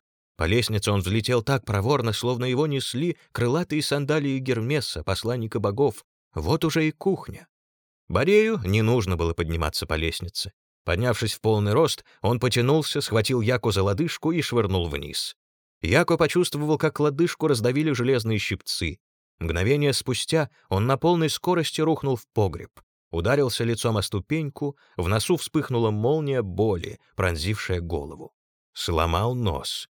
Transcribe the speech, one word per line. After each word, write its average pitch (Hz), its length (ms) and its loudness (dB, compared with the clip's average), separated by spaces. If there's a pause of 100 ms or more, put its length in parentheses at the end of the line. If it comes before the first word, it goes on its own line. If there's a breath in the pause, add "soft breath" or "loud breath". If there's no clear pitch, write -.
(360)
По 82 100 -2
лестнице 107 460 0
он 101 100 2
взлетел 110 400 0
так 135 240 -2
проворно, 113 480 0
словно 123 320 -2
его 131 220 0
несли 143 500 -2 (140 soft breath)
крылатые 151 500 0
сандалии 143 580 0
Гермеса, 123 640 -2
посланника 113 560 -2
богов. 104 460 0 (280)
Вот 98 300 0
уже 160 240 2
и 156 40 0
кухня. - 560 -4 (600)
Борею 196 560 4
не 101 180 2
нужно 110 360 2
было 82 160 0
подниматься 80 520 -2
по 80 100 -2
лестнице. 82 580 -4 (320)
Поднявшись 110 480 0
в - 80 -12
полный 104 320 2
рост, 147 300 2 (180 soft breath)
он 120 180 2
потянулся, 131 640 2
схватил 113 400 0
Яко 117 300 2
за 95 120 2
лодыжку 147 480 0
и 170 100 0
швырнул 95 460 0
вниз. 73 480 -6 (460)
Яко 156 360 2
почувствовал, 151 600 0
как 156 220 -2
лодыжку 151 480 0
раздавили 135 440 2
железные 117 460 2
щипцы. - 600 -4 (400)
Мгновение 113 540 2
спустя - 560 -2 (180 soft breath)
он 101 200 0
на 135 100 2
полной 165 320 2
скорости 170 520 -2
рухнул 143 340 0
в - 180 -12
погреб. - 480 -2 (300)
Ударился 120 520 0
лицом 113 340 0
о 98 40 2
ступеньку, 143 760 -4 (180 soft breath)
в 87 120 -2
носу 113 300 2
вспыхнула 120 540 0
молния 135 500 0
боли, 98 580 -2 (160)
пронзившая 90 680 -2
голову. 78 520 -8 (400)
«Сломал 85 600 0
нос», 87 540 -4